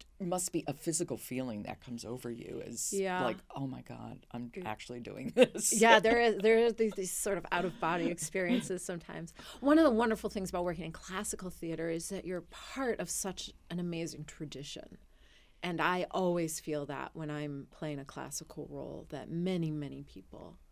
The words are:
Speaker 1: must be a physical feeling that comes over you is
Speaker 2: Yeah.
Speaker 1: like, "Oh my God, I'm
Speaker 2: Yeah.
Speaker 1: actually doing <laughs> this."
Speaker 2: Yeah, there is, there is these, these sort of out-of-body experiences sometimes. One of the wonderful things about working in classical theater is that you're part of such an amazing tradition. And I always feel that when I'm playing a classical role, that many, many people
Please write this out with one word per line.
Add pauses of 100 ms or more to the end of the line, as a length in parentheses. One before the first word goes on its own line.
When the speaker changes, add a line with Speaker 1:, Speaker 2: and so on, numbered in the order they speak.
(200)
Speaker 1:
must
be
a
physical
feeling
that
comes
over
you
is
Speaker 2:
Yeah.
Speaker 1:
like, (180)
"Oh
my
God,
I'm
Speaker 2:
Yeah.
Speaker 1:
actually
doing
<laughs>
this."
Speaker 2:
Yeah,
there
is,
there
is
these,
these
sort
of
out-of-body
experiences
sometimes. (280)
One
of
the
wonderful
things
about
working
in
classical
theater
is
that
you're
part
of
such (200)
an
amazing
tradition. (640)
And
I
always
feel
that
when
I'm
playing
a
classical
role,
that
many,
many
people (140)